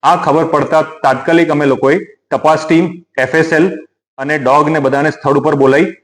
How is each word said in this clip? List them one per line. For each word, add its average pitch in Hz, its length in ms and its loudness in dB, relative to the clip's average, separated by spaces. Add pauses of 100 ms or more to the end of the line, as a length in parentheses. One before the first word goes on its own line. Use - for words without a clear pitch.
આ 170 140 2
ખબર 160 280 0
પડતા 156 380 0
તાત્કાલિક 160 680 -2
અમે 147 160 0
લોકોએ 135 300 0 (340)
તપાસ 156 360 0
ટીમ, 165 380 0 (140)
એફ 131 160 -2
એસ 160 180 0
એલ 160 120 2 (540)
અને 147 200 -6
ડોગને 147 420 0
બધાને 139 300 0
સ્થળ 143 280 0
ઉપર 151 160 0
બોલાવી 143 320 2 (180)